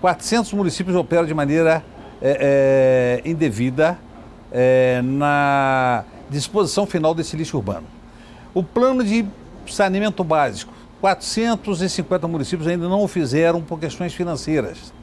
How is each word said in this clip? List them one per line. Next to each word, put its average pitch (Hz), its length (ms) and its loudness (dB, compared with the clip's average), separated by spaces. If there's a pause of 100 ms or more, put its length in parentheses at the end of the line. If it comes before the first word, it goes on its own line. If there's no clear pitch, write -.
Quatrocentos 180 520 0
municípios 190 420 -2
operam 170 300 2
de 156 80 -4
maneira, 156 500 2 (380)
é, 135 1040 4
é, 156 40 -6
indevida, 151 680 0 (540)
é, 127 500 4
na 135 1000 2 (240)
disposição 190 580 -2
final 165 280 0
desse 160 200 -6
lixo 156 220 -6
urbano. 95 300 -6 (680)
O 185 100 0
plano 254 400 2
de 220 220 2 (420)
saneamento 196 560 0
básico, 151 500 0 (280)
quatrocentos 208 800 -2
e 185 80 -2
cinquenta 170 400 -2
municípios 160 400 -4
ainda 175 200 -2
não 196 140 2
o 196 60 0
fizeram 165 540 2
por 156 180 -8
questões 160 320 -6
financeiras. 151 800 -4 (100)